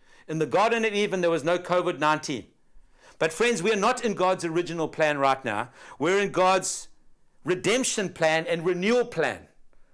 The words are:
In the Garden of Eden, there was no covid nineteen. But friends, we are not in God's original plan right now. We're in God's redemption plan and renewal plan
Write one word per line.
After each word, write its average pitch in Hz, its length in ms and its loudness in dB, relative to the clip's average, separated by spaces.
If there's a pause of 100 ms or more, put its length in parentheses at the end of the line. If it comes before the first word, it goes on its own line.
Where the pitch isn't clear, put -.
(280)
In 156 100 -4
the 156 80 0
Garden 220 400 2
of 208 80 -2
Eden, 190 280 0
there 170 100 2
was 156 120 0
no 175 140 2
covid 175 400 -2
nineteen. 151 480 0 (720)
But 160 160 0
friends, 226 300 0
we 220 80 2
are 214 60 0
not 247 280 0
in 208 80 0
God's 180 320 0
original 165 440 -2
plan 151 280 0
right 135 260 2
now. 113 260 -2 (280)
We're 185 220 2
in 202 120 -2
God's 190 580 0 (560)
redemption 190 640 0
plan 160 380 2
and 165 180 -4
renewal 202 400 2
plan 139 420 -4 (460)